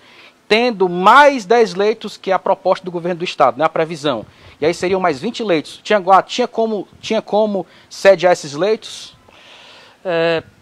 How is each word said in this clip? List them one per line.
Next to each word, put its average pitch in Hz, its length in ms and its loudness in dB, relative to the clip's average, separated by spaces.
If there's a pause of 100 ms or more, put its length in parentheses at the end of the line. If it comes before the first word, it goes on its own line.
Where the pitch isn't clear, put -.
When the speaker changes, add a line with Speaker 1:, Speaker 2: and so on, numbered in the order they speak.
(480)
Speaker 1:
tendo 214 420 0
mais 226 560 4
dez 214 300 2
leitos 208 420 -4
que - 140 -6
é - 20 2
a 180 60 0
proposta 185 440 -2
do 185 80 -10
governo 175 280 -6
do 165 40 -8
estado, 131 360 0
né, 156 60 2
a 160 40 0
previsão. 151 560 -4 (340)
E 143 60 -2
aí 170 80 2
seriam 185 260 -2
mais 170 200 -2
vinte 233 240 -8
leitos. 170 400 -4
Tianguá, 190 400 2
tinha - 240 -4
como, 220 400 -4 (120)
tinha 220 220 -4
como 202 460 -2 (200)
sediar 180 460 2
esses 151 200 -6
leitos? 208 600 -6 (880)
Speaker 2:
É, 165 380 -2 (200)